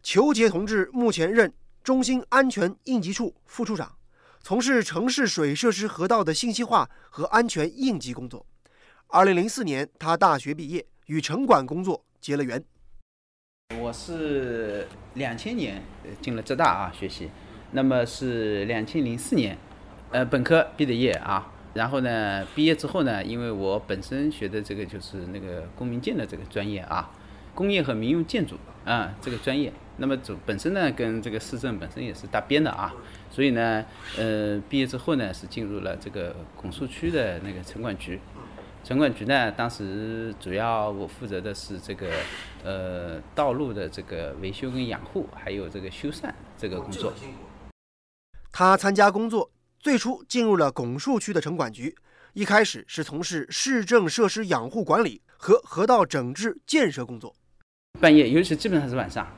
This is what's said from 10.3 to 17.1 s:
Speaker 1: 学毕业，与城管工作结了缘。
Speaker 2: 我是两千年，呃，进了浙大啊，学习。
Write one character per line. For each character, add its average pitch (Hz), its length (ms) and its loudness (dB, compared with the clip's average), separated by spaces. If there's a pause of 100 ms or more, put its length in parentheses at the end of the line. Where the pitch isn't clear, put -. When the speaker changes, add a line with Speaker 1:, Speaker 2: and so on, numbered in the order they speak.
Speaker 1:
学 139 160 -4
毕 156 160 -8
业， 170 160 -4 (220)
与 151 120 0
城 202 260 -2
管 156 200 8
工 156 180 -4
作 185 220 -2 (160)
结 143 160 -2
了 143 60 0
缘。 123 200 -2 (1160)
Speaker 2:
我 117 100 -4
是 123 960 -4 (280)
两 123 220 -4
千 233 200 -6
年， 104 260 -4 (220)
呃， - 60 -14 (100)
进 120 160 -4
了 110 40 -4
浙 131 140 -2
大 156 160 4
啊， 90 260 -2
学 95 120 -6
习。 - 200 -10 (420)